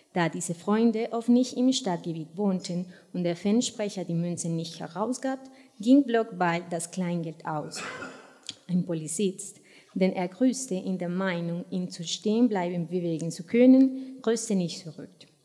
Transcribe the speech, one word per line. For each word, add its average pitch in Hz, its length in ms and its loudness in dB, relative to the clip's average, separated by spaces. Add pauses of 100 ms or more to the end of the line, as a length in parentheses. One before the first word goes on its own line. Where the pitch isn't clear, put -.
(140)
Da 165 160 2
diese 175 240 -6
Freunde 220 580 2
oft 226 160 -4
nicht 247 300 4
im 254 120 4
Stadtgebiet 170 680 -4
wohnten 180 500 -2 (260)
und 180 120 -2
der 170 120 0
Fernsprecher 208 680 0
die 170 100 -4
Münzen 170 420 -2
nicht 165 240 -8
herausgab, 233 600 -4 (380)
ging 262 260 6
Bloch 226 280 0
bald 175 380 0
das 170 200 -6
Kleingeld 170 540 -4
aus. 156 380 -6 (840)
Ein 180 200 0
Polizist, 175 720 -4 (320)
den 190 220 2
er 180 140 -2
grüßte, - 460 0
in 185 220 -2
der 175 140 -4
Meinung, 175 580 -2
ihn 180 220 -4
zu 170 140 -10
stehen 220 440 2
bleiben 175 400 -2
bewegen 165 420 -2
zu 165 140 -8
können, 262 800 6
grüßte 226 320 0
nicht 175 280 -2
zurück. - 280 -14 (340)